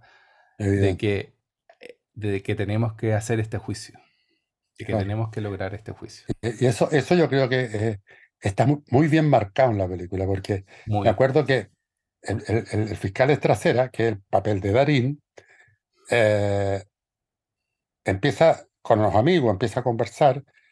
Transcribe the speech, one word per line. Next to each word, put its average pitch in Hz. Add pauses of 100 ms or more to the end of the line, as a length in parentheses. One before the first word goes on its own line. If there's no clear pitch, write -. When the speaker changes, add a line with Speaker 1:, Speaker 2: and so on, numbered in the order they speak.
(680)
Speaker 1:
de -
Speaker 2:
Evidente. 98
Speaker 1:
que, 101 (760)
de 101
que 104
tenemos 107
que 110
hacer 110
este 110
juicio, - (800)
de 104
que 104
Speaker 2:
Claro. 110
Speaker 1:
tenemos 107
que 110
lograr 98
este -
juicio. - (140)
Speaker 2:
Y, 117
y -
eso, 127
eso 156
yo 160
creo 135
que... 127 (120)
Eh, 107 (400)
está 104
mu-, 147
muy 156
bien 156
marcado 123
en 104
la 95
película, 90
porque 98 (200)
Speaker 1:
Muy. 104
Speaker 2:
me 113
acuerdo 127
que 123 (500)
el, 95
el, 110
el, 107 (100)
el 98
fiscal 127
Estracera, 127
que 113
es 110
el 101
papel 101
de 98
Darín, 139 (880)
eh, 101 (1200)
empieza 135 (160)
con 107
los 98
amigos, 131
empieza 107
a -
conversar 127 (280)